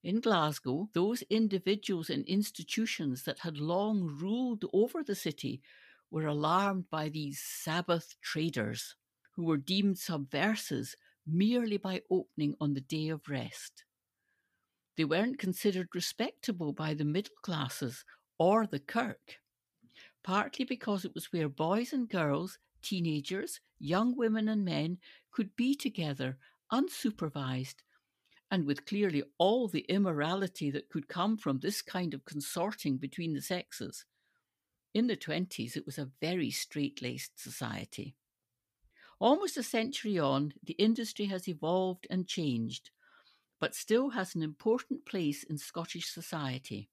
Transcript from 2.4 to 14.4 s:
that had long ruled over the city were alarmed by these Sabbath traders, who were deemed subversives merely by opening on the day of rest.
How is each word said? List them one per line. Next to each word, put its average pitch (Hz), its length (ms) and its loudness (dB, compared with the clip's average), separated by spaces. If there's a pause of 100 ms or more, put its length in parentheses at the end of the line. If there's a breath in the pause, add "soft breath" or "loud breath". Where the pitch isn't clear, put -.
that - 160 -6
had 160 180 -6
long 190 460 2
ruled 208 680 -2
over 262 300 4
the 196 140 -2
city 131 440 -6 (520 loud breath)
were 156 160 -2
alarmed 180 600 2
by 156 180 -2
these 147 320 -6
Sabbath 170 840 -2
traders, 123 720 -2 (380)
who 170 120 -4
were 160 120 4
deemed 190 420 2
subversives 151 960 -2 (300 soft breath)
merely 208 500 4
by 190 320 -2
opening 156 520 0
on 147 140 2
the 135 60 0
day 156 280 -2
of 160 200 -4
rest. - 540 -6 (1120)